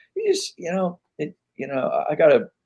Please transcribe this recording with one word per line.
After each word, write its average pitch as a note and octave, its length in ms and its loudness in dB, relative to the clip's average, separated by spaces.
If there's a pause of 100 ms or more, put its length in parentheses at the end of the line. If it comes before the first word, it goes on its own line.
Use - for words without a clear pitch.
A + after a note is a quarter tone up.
(180)
You G#4 160 0
just, - 240 -4
you E3+ 120 -8
know, F3+ 300 -4 (180)
it, D3+ 160 -8 (220)
you C3+ 120 -10
know, C3+ 420 -2
I D3+ 60 -2
got D3+ 200 6
a, - 140 0 (160)